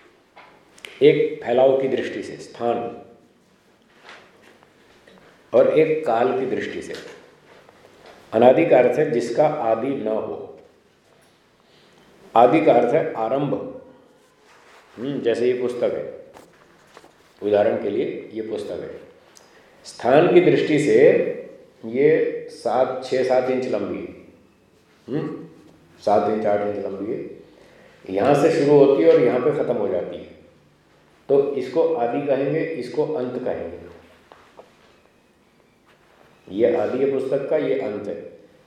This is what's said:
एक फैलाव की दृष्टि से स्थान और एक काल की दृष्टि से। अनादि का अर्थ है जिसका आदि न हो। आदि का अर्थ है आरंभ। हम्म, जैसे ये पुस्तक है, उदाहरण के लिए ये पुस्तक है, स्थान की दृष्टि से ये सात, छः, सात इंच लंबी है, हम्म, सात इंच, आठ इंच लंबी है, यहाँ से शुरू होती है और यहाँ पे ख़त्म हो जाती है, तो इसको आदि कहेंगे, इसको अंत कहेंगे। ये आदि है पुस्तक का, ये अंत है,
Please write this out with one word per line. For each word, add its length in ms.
एक 420
फैलाव 380
की 60
दृष्टि 360
से 140
स्थान 640
और 260
एक 260
काल 340
की 60
दृष्टि 360
से। 120
अनादि 320
का 120
अर्थ 220
है 120
जिसका 360
आदि 400
न 200
हो। 520
आदि 260
का 120
अर्थ 200
है 200
आरंभ। 680
हम्म, 220
जैसे 320
ये 100
पुस्तक 220
है, 400
उदाहरण 400
के 60
लिए 440
ये 80
पुस्तक 300
है, 300
स्थान 480
की 80
दृष्टि 380
से 180
ये 640
सात, 560
छः, 180
सात 260
इंच 180
लंबी 320
है, 160
हम्म, 380
सात 380
इंच, 80
आठ 300
इंच 100
लंबी 280
है, 160
यहाँ 200
से 160
शुरू 260
होती 260
है 100
और 80
यहाँ 180
पे 120
ख़त्म 220
हो 140
जाती 300
है, 60
तो 240
इसको 400
आदि 340
कहेंगे, 320
इसको 460
अंत 380
कहेंगे। 340
ये 240
आदि 220
है 140
पुस्तक 380
का, 80
ये 220
अंत 280
है, 260